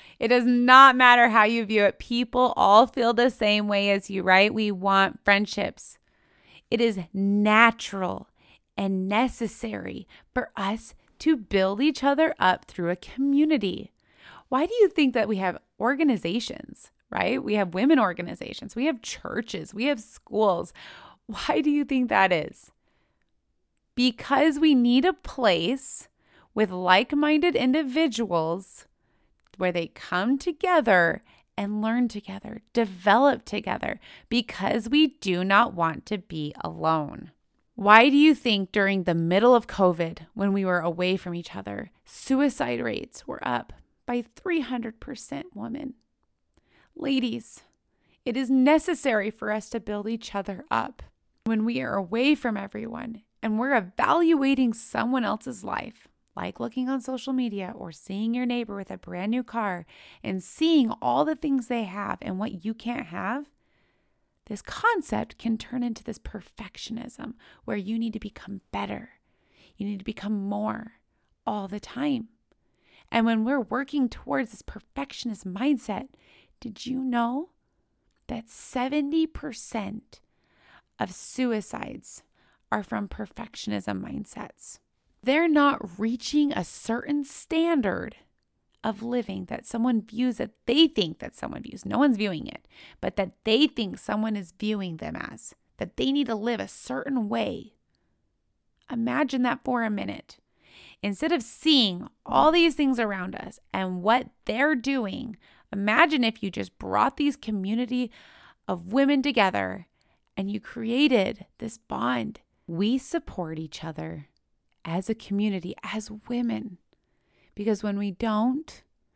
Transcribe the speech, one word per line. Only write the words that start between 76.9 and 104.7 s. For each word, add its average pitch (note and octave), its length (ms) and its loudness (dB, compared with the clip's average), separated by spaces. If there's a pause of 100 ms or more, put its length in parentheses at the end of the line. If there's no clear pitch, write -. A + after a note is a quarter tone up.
know B3 500 -2 (760)
that A3+ 220 -10
seventy C#4+ 760 -2
percent A3 920 -10 (800)
of F#3 120 -4
suicides - 1120 -6 (480)
are G#3+ 100 -2
from G#3 260 -6
perfectionism G#3 920 -8
mindsets? - 800 -12 (420)
They're D#4 260 2
not C#4+ 520 2
reaching B3+ 520 0
a F#3 120 -2
certain C#4 600 -4
standard D#4+ 920 -2 (680)
of G#3+ 200 -6
living A3 420 -4
that - 200 -10
someone A#3 360 0
views, A#3 360 -2
that - 160 -4 (120)
they D4+ 220 6
think F3 320 -2
that - 160 -12
someone - 260 -8
views. - 240 -14
No G3+ 140 -2
one's C4 180 4
viewing F#3+ 300 -4
it, - 200 -16 (320)
but - 160 -6
that F#3+ 180 -4 (100)
they B3+ 240 4
think F#3+ 320 -4
someone G#3+ 360 -2
is F3+ 220 -10
viewing G3 400 -4
them E3 180 -10
as, - 380 -12 (240)
that - 200 -8
they C4 140 0
need C#4 160 0
to A#3 80 -4
live A3 240 -4
a G3 80 -6
certain C4 640 -6
way. A3 440 -6 (1200)
Imagine B3 520 -2
that B3 200 -2
for B3 200 -2
a A3 80 -2
minute. G3 460 -8 (680)
Instead G#3 280 -2
of C4+ 120 0
seeing G#3+ 640 2 (180)
all C#4+ 260 4
these E4 220 4
things C4+ 260 0
around F#3+ 360 -4
us - 240 -14 (120)
and F#3 300 -4
what A3+ 280 2 (160)
they're C4+ 300 2